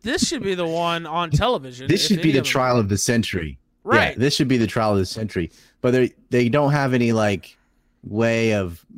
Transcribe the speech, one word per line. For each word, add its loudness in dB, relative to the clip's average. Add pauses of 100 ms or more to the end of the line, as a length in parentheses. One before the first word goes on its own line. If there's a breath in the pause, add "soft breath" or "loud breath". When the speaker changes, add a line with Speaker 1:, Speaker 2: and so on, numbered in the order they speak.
Speaker 1:
this -2
should -6
be -2
the -4
one -4
on -4
television, -2
Speaker 2:
This 2
Speaker 1:
if -2
Speaker 2:
should 2
be -6
Speaker 1:
any 4
Speaker 2:
the 4
Speaker 1:
of -2
them. -4
Speaker 2:
trial 2
of 0
the 0
century. -2 (240)
Speaker 1:
Right. 2
Speaker 2:
Yeah, -16
this 2
should 0
be 2
the 2
trial 0
of 2
the 0
century. -6 (300 soft breath)
But 2
they, 2 (180)
they 2
don't 2
have 0
any, 2
like, 0 (460)
way 0
of -4 (140)